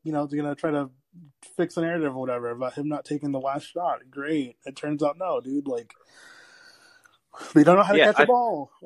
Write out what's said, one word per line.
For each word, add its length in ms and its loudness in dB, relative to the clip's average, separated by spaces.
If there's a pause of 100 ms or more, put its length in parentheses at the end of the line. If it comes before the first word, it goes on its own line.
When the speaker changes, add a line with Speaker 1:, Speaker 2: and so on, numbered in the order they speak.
Speaker 1:
you 100 -6
know, 140 -2
gonna 280 -4
try 160 -4
to 200 -4 (680)
fix 180 -2
the 60 -2
narrative 340 -2
or 60 -6
whatever 300 -4
about 240 -8
him 120 -6
not 160 -6
taking 280 -6
the 80 -4
last 240 -6
shot." 360 -6 (120)
Great. 440 -6 (100)
It 100 -14
turns 280 -6
out, 140 -2
no, 240 -4
dude, 260 -6
like, 260 -8 (1600)
they 100 8
don't 120 8
know 80 6
how 100 2
to 60 4
Speaker 2:
Yeah, 60 8
Speaker 1:
catch 140 4
a 20 8
Speaker 2:
I, 40 8
Speaker 1:
ball. 460 0 (140)